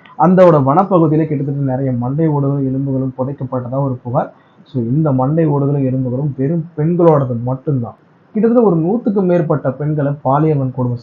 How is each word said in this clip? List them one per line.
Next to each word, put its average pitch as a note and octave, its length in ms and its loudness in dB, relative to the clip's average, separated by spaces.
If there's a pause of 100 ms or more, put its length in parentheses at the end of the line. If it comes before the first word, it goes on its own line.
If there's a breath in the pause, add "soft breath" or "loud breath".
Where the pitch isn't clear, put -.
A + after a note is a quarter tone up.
(200 loud breath)
அந்தோட E3+ 440 6
வனப்பகுதியில D#3+ 640 2
கிட்டத்தட்ட C#3+ 360 -4
நிறைய C3+ 300 -2
மண்டை C3 360 -2
ஓடுகளும் C#3 380 0
எலும்புகளும் C3 520 -2
புதைக்கப்பட்டதா C3 680 -4
ஒரு B2+ 200 -4
புகார். C3+ 300 -4 (300 soft breath)
So, B2 200 -6
இந்த C#3+ 280 0
மண்டை C#3 340 0
ஓடுகளும் C#3+ 380 0
எலும்புகளும் C3 540 -2
வெறும் D#3 400 -2
பெண்களோடது D3+ 680 2
மட்டும்தான். B2+ 520 -4 (380)
கிட்டத்தட்ட A3+ 360 2
ஒரு E3+ 80 2
நூத்துக்கும் G3 480 0
மேற்பட்ட D#3+ 460 0
பெண்களை D3 400 -2 (100)
பாலியல் D3 360 2
வன்கொடுமை B2+ 460 -4